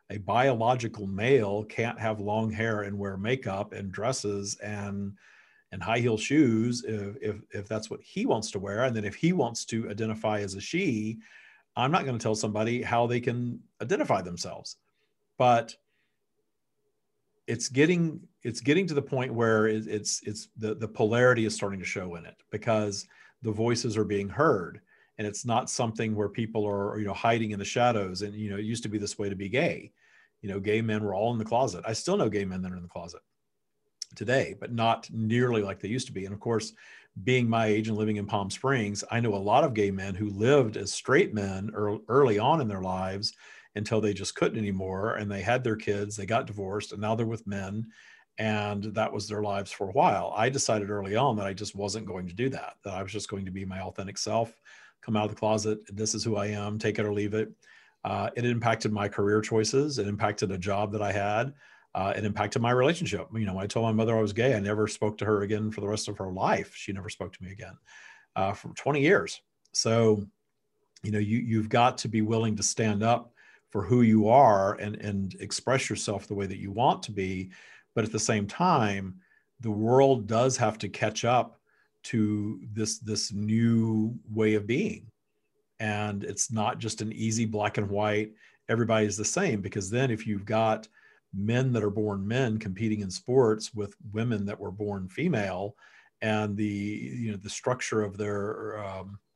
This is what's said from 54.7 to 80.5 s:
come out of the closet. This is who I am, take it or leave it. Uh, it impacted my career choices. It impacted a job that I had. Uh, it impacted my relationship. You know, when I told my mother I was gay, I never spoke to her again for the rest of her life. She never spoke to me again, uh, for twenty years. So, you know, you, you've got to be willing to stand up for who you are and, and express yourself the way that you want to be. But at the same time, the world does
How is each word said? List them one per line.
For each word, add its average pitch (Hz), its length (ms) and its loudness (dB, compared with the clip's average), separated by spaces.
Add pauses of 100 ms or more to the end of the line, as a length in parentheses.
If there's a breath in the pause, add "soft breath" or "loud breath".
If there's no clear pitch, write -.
come 110 140 -2
out 107 80 4
of 104 60 0
the 107 60 -10
closet. 107 420 2 (100)
This 107 260 -2
is 104 100 -4
who 113 120 0
I 101 100 0
am, 104 320 -4
take 107 200 0
it 107 60 0
or 104 80 0
leave 104 220 0
it. 110 160 0 (520 soft breath)
Uh, 101 320 -2
it 120 100 -2
impacted 113 480 2
my 104 160 0
career 104 320 4
choices. 123 580 2
It 101 100 0
impacted 104 420 0
a 95 80 -4
job 101 340 -2
that 104 100 -2
I 101 100 0
had. 104 400 0 (420 soft breath)
Uh, 95 220 0
it 104 80 -2
impacted 104 380 0
my 120 80 4
relationship. 127 640 2
You 110 100 -2
know, 95 100 -2
when 95 100 -4
I - 20 -2
told 113 180 0
my 113 80 2
mother 110 240 4
I 110 60 4
was 104 100 0
gay, 120 220 4
I 104 60 0
never 104 280 0
spoke 107 300 -4
to - 60 -6
her 104 180 2
again 107 280 0
for 104 100 -8
the 101 80 -2
rest 107 200 -2
of 104 100 -8
her 95 120 -6
life. 104 440 -2
She - 180 -10
never 95 180 -8
spoke 90 240 -10
to - 80 -20
me 92 80 -12
again, 98 260 -16 (600 loud breath)
uh, 98 160 2
for - 160 -12
twenty 151 320 0
years. 143 400 4 (320)
So, 113 520 4 (800)
you 104 80 -4
know, 104 80 2
you, 104 200 2
you've 110 300 0
got 123 300 4
to - 100 -4
be 110 140 2
willing 113 340 2
to 95 60 -4
stand 104 400 0
up 117 300 2 (380 soft breath)
for 101 120 -2
who 120 200 6
you 110 260 8
are 107 460 8
and, 104 220 -6
and 98 440 -4
express - 500 -2
yourself 101 360 -4
the 104 80 -8
way 98 120 -2
that 98 120 -8
you 98 120 -8
want 143 320 2
to 113 100 -10
be. 95 380 -4 (440 loud breath)
But 113 100 0
at 107 80 -6
the 110 60 -2
same 104 280 0
time, 101 720 0 (440 soft breath)
the 110 100 -4
world 120 560 6
does 120 300 4